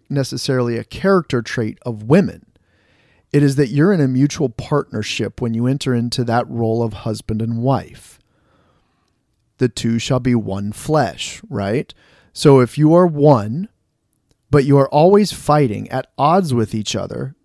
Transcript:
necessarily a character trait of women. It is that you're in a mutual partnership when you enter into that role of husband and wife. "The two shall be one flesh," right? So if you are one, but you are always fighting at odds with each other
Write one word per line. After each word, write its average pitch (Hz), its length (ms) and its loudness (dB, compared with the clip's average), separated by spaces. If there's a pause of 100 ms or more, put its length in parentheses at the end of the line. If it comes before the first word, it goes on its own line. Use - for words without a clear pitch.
(100)
necessarily 127 680 -4
a 117 60 -6
character 175 600 0
trait - 400 -6
of 110 200 -8
women. 120 420 2 (880)
It 147 80 2
is 139 140 2
that 135 140 0
you're 147 240 2
in 175 80 2
a 135 80 2
mutual 135 400 0
partnership - 920 -6
when 117 140 -4
you 117 140 -2
enter 135 260 -2
into 120 300 -2
that 117 260 -2
role 117 320 -2
of 113 100 -4
husband 110 480 -6
and 113 220 -4
wife. 120 560 -4 (1400)
"The 127 100 2
two 117 320 -2
shall 127 180 0
be 120 160 0
one 104 380 -4
flesh," - 760 -4
right? 110 460 -4 (380)
So 139 260 6
if 123 180 0
you 151 180 4
are 180 120 6
one, 147 640 2 (800)
but 143 140 4
you 139 120 4
are 135 120 4
always 190 420 4
fighting 123 580 0
at 131 300 -8
odds 160 340 2
with 113 220 0
each 107 220 -6
other 117 480 -8